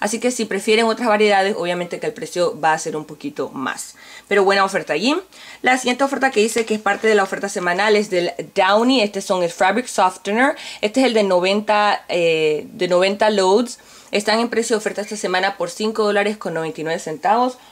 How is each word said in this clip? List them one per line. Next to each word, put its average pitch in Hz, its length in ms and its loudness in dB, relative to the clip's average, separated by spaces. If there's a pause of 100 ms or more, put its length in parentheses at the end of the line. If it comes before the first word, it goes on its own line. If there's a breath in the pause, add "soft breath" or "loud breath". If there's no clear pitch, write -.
así 214 180 -2
que 247 140 -2
si 226 120 -4
prefieren 214 420 0
otras 226 200 -2
variedades, 208 500 2
obviamente 175 440 -4
que 165 80 -6
el 156 60 -6
precio 170 460 -4
va 156 120 2
a 160 80 0
ser 156 160 -6
un 156 80 -8
poquito 147 460 -8
más, - 440 -8 (320 loud breath)
pero 202 160 2
buena 196 220 4
oferta 185 300 -2
allí. 233 220 0 (460 loud breath)
La 254 160 2
siguiente 247 240 -2
oferta 269 300 0
que 220 80 2
hice, 220 240 0
que 220 100 -2
es 208 60 -4
parte 202 260 0
de 220 80 4
la 202 80 4
oferta 190 260 -4
semanal, 190 460 0
es 208 160 0
del 175 220 0 (240)
Downy. 220 460 4
Este 208 180 -4
son 185 240 0
el 170 60 0
Fabric 202 360 0
Softener. 208 720 0 (240 loud breath)
Este 208 180 -2
es 262 80 4
el 240 80 2
de 214 80 4
noventa, 202 840 2
eh, 160 640 0
de 175 160 -2
noventa 196 420 2
loads. 202 480 2 (340 loud breath)
Están 208 260 0
en 233 100 0
precio 226 260 -2
de 214 40 2
oferta 196 240 -6
esta 214 140 -10
semana 190 400 -2
por 175 120 -4
cinco 214 360 -2
dólares 208 320 0
con 185 180 -8
noventa 160 260 -6
y 156 40 -6
nueve 165 160 -4
centavos. 214 580 -2 (140 loud breath)